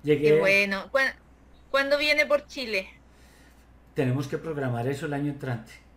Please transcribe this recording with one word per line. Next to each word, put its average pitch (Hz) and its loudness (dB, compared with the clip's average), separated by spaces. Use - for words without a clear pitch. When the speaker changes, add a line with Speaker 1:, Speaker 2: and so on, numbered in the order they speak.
Speaker 1:
Qué 147 4
Speaker 2:
Llegué 151 6
Speaker 1:
bueno. 196 2
¿Cuán-, 269 0
cuándo 277 2
viene 302 2
por 285 0
Chile? 220 -6
Speaker 2:
Tenemos 135 0
que 160 -8
programar 135 -4
eso 151 -6
el 147 -6
año 143 -4
entrante. 131 -8